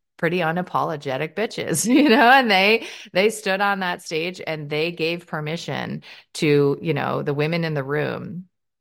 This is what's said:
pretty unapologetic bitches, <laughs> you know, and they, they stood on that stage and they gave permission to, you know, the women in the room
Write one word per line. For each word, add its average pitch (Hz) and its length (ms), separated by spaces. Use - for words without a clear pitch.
pretty 175 220
unapologetic 160 960
bitches, 202 500
<laughs> 240 80
you 285 160
know, 226 200
and 262 200
they, 202 380
they 202 160
stood 196 320
on 202 180
that 180 220
stage 175 440
and 151 240
they 156 220
gave 170 360
permission 151 760
to, 143 460
you 165 120
know, 131 280
the 143 120
women 156 300
in 160 100
the 143 100
room 143 600